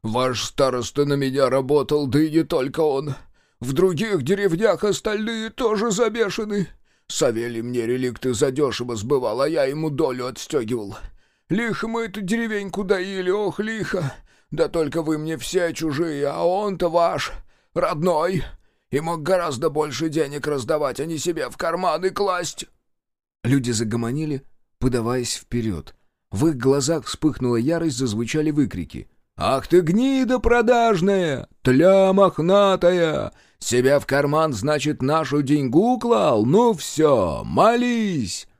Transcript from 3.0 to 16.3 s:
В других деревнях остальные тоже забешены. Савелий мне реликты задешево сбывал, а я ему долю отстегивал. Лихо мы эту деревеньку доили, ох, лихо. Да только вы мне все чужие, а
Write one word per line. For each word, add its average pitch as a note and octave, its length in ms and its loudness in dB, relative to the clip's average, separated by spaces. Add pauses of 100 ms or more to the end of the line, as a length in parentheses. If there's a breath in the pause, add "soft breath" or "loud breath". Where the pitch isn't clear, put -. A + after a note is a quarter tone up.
В B2 140 -6
других F#3 500 2
деревнях F#3+ 600 2
остальные A3 680 -2
тоже A3 400 0
забешены. G#3+ 760 0 (400)
Савелий A#2 540 -2
мне A#2+ 220 -4
реликты B2+ 480 -2
задешево B2+ 640 -2
сбывал, A#2+ 460 -2
а C#3+ 80 0
я D#3 160 0
ему D3+ 260 -2
долю C3 360 -2
отстегивал. A#2 680 -6 (520 soft breath)
Лихо A3+ 400 -4
мы A3+ 140 -4
эту A3 180 -10
деревеньку G#3 640 -4
доили, F#3+ 460 -2
ох, G3+ 280 -2
лихо. G#3+ 560 -4 (380 loud breath)
Да D#3 160 0
только D#3+ 340 -2
вы D#3 160 -2
мне D#3 180 -6
все E3+ 360 -2
чужие, D3 560 -2
а E3+ 160 -2